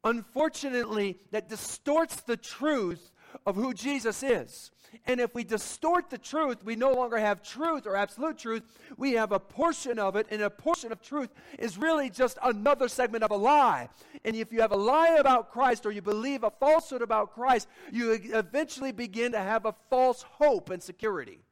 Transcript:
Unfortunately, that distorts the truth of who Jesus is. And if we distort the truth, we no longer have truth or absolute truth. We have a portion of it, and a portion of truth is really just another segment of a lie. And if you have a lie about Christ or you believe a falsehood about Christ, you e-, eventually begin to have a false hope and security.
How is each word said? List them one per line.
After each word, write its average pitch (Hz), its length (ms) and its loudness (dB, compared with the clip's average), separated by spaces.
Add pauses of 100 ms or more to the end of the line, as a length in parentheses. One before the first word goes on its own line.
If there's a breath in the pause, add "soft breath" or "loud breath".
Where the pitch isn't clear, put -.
Unfortunately, 233 1120 -2 (120)
that 214 180 -6
distorts 302 760 -2
the 233 140 -2
truth 220 760 -4 (360 loud breath)
of 196 100 0
who 247 160 -2
Jesus 226 500 -4
is. 220 480 -4 (360 loud breath)
And 254 120 0
if 240 160 -2
we 240 100 -6
distort 320 680 -2
the 254 80 -10
truth, 285 440 -4
we 220 140 -6
no 254 160 2
longer 247 240 0
have 208 260 0
truth 302 440 -4
or 196 100 -2
absolute 226 400 -4
truth. 226 280 -8 (340 loud breath)
We 269 140 0
have 220 200 0
a 196 80 0
portion 233 580 -2
of 196 180 0
it, 214 140 0
and 214 120 -4
a 202 80 0
portion 247 420 -2
of 214 80 -10
truth 269 300 -6 (280 loud breath)
is 190 200 -6
really 294 320 0
just 240 320 0
another 254 460 2
segment 226 360 0
of 208 60 0
a 208 60 0
lie. 214 520 4 (380 loud breath)
And 220 100 -2
if 220 160 -6
you 226 80 0
have 220 120 4
a 202 40 2
lie 302 420 6
about 262 320 4
Christ 240 360 0
or 214 40 0
you 208 120 -8
believe 220 420 -2
a 214 60 2
falsehood 294 500 2
about 214 320 0
Christ, 247 340 0 (240 loud breath)
you 233 220 0
e-, 220 200 -2
eventually 262 600 -2
begin 233 400 -4
to 214 80 -2
have 208 240 -2
a 220 100 -2 (140)
false 254 320 4
hope - 480 2
and 180 140 -8
security. 170 580 -8 (120)